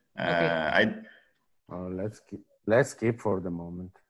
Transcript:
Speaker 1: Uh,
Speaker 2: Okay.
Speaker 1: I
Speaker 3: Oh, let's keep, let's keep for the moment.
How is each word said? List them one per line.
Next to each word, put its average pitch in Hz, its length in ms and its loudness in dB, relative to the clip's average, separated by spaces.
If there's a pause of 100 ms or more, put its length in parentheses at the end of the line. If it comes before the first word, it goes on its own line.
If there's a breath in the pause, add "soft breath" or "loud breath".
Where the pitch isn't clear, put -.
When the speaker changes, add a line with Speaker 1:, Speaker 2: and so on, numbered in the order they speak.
(180)
Speaker 1:
Uh, - 40 -4
Speaker 2:
Okay. 85 260 2
Speaker 1:
I 82 460 2 (760 loud breath)
Speaker 3:
Oh, 90 220 -8
let's 98 280 -6
keep, - 200 -16 (260)
let's 117 280 4
keep 113 260 0
for 98 200 0
the 90 100 -4
moment. 87 420 -8 (180)